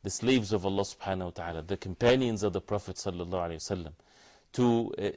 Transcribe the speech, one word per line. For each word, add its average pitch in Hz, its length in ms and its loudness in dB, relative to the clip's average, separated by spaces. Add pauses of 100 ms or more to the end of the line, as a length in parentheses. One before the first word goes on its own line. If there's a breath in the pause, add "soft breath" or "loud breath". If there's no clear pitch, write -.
the 101 80 -6
slaves 113 420 2
of 95 120 2
Allah 98 180 2
subhanahu 95 420 -4
wa 87 60 -4
ta'ala, 85 320 -6
the 92 140 -4
companions 117 680 2
of 101 100 2
the 90 80 -2
Prophet 98 360 -4
sallallahu 90 340 -6
alayhi 85 400 -4
wa 98 60 -2
sallam, 80 160 -8 (600 soft breath)
to, 117 460 4
uh, 101 180 0